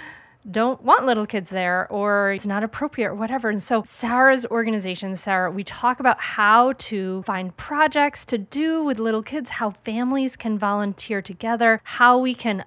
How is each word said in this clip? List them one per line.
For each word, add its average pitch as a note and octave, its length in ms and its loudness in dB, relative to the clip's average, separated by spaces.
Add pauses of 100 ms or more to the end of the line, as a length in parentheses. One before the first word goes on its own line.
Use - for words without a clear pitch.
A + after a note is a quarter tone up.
(520)
don't A3+ 320 0
want C4 220 4
little A3 200 2
kids G3 240 -6
there, F#3 420 -2
or G3+ 400 0
it's G3 140 -6
not G3+ 180 -2
appropriate A3+ 460 -4
or - 60 -8
whatever. A3+ 340 -4
And G#3 120 -2
so - 240 0
Sarah's B3+ 600 2
organization, G3+ 720 -2
Sarah, F#3 360 0
we G3 120 -6
talk B3 360 -2
about B3+ 200 2
how A3+ 540 4
to F#3+ 500 -6
find F#3 340 -6
projects D4 680 0
to B3 120 -2
do D#4 460 -2
with C4+ 160 -2
little A3 240 -2
kids, C4+ 260 -8
how A3 220 -4
families B3 680 -2
can G#3+ 200 -2
volunteer G3+ 640 -4
together, A3+ 640 2
how B3 360 6
we B3+ 140 0
can G#3+ 340 -4